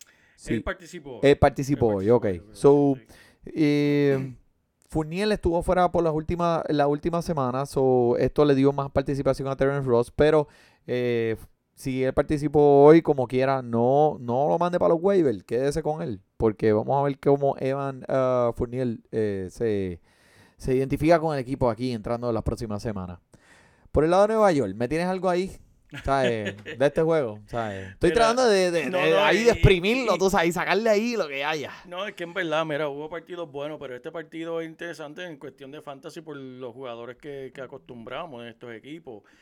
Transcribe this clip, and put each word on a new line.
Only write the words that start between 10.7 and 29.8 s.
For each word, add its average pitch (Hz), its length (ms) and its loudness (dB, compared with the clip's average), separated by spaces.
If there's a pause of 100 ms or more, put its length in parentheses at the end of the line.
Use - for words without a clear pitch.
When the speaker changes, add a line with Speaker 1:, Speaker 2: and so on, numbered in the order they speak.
Speaker 1:
eh, 120 500 -2 (380)
si 131 280 -4
él 131 120 0
participó 147 720 4
hoy, 160 180 10
como 131 260 0
quiera, 131 340 0
no, 123 580 2
no 123 280 -2
lo 170 100 0
mande 175 200 0
para 175 160 4
los 165 80 -2
waivers, 160 420 2
quédese 139 380 -2
con 151 200 -6
él, 107 180 -10 (180)
porque 110 340 2
vamos 123 260 0
a 139 60 0
ver 139 160 -2
cómo 143 380 2
Evan, 135 500 -6
ah, 127 480 0
Fournier, 123 420 -4 (140)
eh, 101 380 -4
se, 98 500 -4 (560)
se - 180 -4
identifica 143 460 2
con 156 140 -2
el 139 60 -4
equipo 127 300 -2
aquí 123 220 -4
entrando 117 360 -6
en 113 60 0
las 107 80 -2
próximas 107 400 -6
semanas. 95 360 -8 (720)
Por 143 120 2
el 160 60 2
lado 190 160 6
de 220 80 0
Nueva 214 180 4
York, 107 220 0
¿me 120 140 -4
tienes 165 180 -4
algo 185 240 -2
ahí? 180 260 -4 (480)
¿Sabes? 117 500 -2
Speaker 2:
<laughs> 120 240 -14
Speaker 1:
De 135 80 2
este 156 160 0
juego, 139 440 -2
¿sabes? 101 480 -8
Estoy 175 160 0
Speaker 2:
Mira, 160 100 2
Speaker 1:
tratando 240 280 2
de, 185 220 4
de, 170 200 -2
Speaker 2:
no, 185 80 -2
Speaker 1:
de 160 120 2
Speaker 2:
no, 165 140 4
Speaker 1:
ahí 165 140 4
Speaker 2:
y, 226 60 0
Speaker 1:
de 233 60 6
exprimirlo, 202 640 4